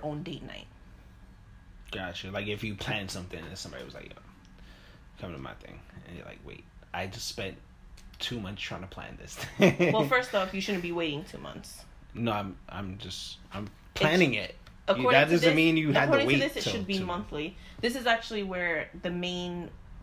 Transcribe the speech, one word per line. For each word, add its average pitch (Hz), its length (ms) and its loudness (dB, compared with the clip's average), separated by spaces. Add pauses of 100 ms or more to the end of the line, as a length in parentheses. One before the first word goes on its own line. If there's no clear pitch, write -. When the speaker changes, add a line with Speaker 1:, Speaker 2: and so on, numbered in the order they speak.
Speaker 1:
own 147 180 -4
date 143 200 -10
night. - 240 -14 (1200)
Speaker 2:
Gotcha. 92 400 -8
Like, 101 180 -2
if 104 160 -4
you 107 100 -4
plan 101 340 -4
something 90 340 -10
and 85 140 -12
somebody 64 280 -12
was 67 100 -14
like, - 160 -14
"Yo, - 60 -18 (1040)
come 90 120 -8
to 73 60 -10
my 65 160 -10
thing." - 240 -16 (300)
And - 80 -14
you're - 100 -14
like, - 180 -16
"Wait, - 200 -16 (280)
I 90 140 -4
just 104 220 -8
spent 98 280 -6 (640)
two 120 220 -6
months 101 200 -8
trying - 220 -8
to 95 60 -10
plan - 320 -12
this." - 180 -14 (200)
<laughs> 175 340 8
Speaker 1:
Well, 220 120 6
first 247 300 2
off, 190 180 2
you 196 80 -4
shouldn't 190 220 -2
be 170 100 -2
waiting 165 320 -2
two - 140 -12
months. - 460 -14 (280)
Speaker 2:
No, 113 200 -2
I'm, 101 240 -4 (120)
I'm 98 300 -8
just, - 400 -10 (140)
I'm 101 160 -8 (260)
planning 180 400 6
Speaker 1:
It's 101 160 -4
Speaker 2:
it. - 60 -16 (320)
You, 196 60 6
Speaker 1:
according 131 260 4
Speaker 2:
that 147 60 10
Speaker 1:
to 156 60 2
Speaker 2:
doesn't 170 180 8
Speaker 1:
this, 147 60 6
Speaker 2:
mean 160 200 6
you 156 160 4
had - 20 6
to 131 100 6
Speaker 1:
according 277 240 4
to - 60 6
Speaker 2:
wait 285 60 6
Speaker 1:
this, 320 160 0
it - 120 -4
Speaker 2:
till 208 40 -2
Speaker 1:
should 190 140 -2
be 196 120 -2
Speaker 2:
two 185 80 -2
months. 180 240 -4
Speaker 1:
monthly. 151 260 -6 (240)
This 240 140 2
is 247 120 -2
actually 226 360 2
where 180 460 -2 (140)
the 175 80 -2
main, 175 600 -4 (320)